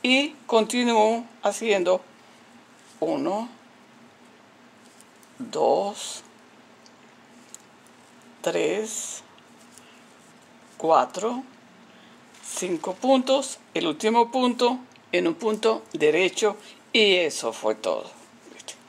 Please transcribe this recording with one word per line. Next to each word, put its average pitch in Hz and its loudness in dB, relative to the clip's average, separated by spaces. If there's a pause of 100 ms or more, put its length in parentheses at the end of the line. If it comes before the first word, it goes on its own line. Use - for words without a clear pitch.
y 269 2 (160)
continúo 233 2 (180)
haciendo 196 0 (1000)
uno, 165 -2 (1900)
dos, 190 -2 (2250)
tres, 175 -4 (1500)
cuatro, 180 0 (1040)
cinco 185 -6
puntos, 262 0 (140)
el 170 -2
último 226 2
punto 247 2 (340)
en 180 2
un 165 0
punto 214 0
derecho 175 2 (380)
y 208 6
eso 151 -2
fue 110 -2
todo. - -4 (440)
¿Viste? - -18 (140)